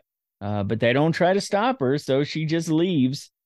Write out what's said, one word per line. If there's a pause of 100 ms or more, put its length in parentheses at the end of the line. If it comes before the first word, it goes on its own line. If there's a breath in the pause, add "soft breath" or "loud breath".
(400)
uh,
but
they
don't
try
to
stop
her,
so
she
just
leaves. (160)